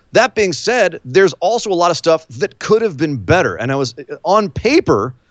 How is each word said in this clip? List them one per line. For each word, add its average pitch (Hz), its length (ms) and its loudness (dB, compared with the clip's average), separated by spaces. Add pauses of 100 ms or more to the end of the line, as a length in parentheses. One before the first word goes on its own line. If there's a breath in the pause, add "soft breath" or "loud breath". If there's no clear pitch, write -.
(140)
That 233 220 2
being 190 180 0
said, 190 500 -2
there's 165 380 2
also 214 280 -2
a 190 60 0
lot 175 160 2
of 160 60 -2
stuff 160 320 0
that 135 300 -8
could 214 220 2
have 208 140 -4
been 143 220 -2
better, 113 400 0
and 127 160 -4
I - 20 -2
was, 135 180 -4 (300)
on 196 260 0
paper 135 640 0 (180)